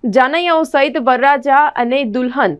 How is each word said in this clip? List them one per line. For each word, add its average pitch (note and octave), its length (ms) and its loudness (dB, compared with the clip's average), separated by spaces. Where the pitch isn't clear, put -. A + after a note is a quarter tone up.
જાનૈયાઓ D4+ 680 0
સહિત C#4+ 260 0
વરરાજા C#4 520 2
અને B3 160 -2
દુલ્હન B3+ 440 -2